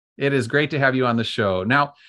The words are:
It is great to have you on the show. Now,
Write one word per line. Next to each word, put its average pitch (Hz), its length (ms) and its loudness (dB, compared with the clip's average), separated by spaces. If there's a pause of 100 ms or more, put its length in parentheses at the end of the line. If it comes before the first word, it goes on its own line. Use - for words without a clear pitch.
(160)
It 139 160 -2
is 123 160 0
great 147 220 0
to 143 100 -2
have 131 160 2
you 127 100 0
on 117 100 0
the 117 60 0
show. 95 400 -2
Now, 143 300 0 (160)